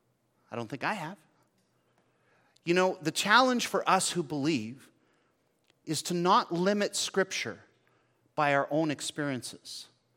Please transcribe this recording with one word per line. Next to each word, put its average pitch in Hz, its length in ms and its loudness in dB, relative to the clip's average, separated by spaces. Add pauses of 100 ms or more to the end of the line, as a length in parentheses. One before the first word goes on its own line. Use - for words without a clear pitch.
(520)
I 110 40 -10
don't 117 140 -6
think 139 140 -10
I 170 100 -2
have. 185 240 -10 (1500)
You 165 80 2
know, 185 280 4
the 156 100 -2
challenge 240 560 4
for - 220 -2
us 185 220 4
who 175 120 -4
believe 135 640 -4 (920)
is 156 200 -4
to 175 100 -4
not 180 380 2
limit 196 440 0
Scripture - 720 -4 (680)
by 143 180 2
our 139 160 2
own 156 220 0
experiences - 960 -8 (300)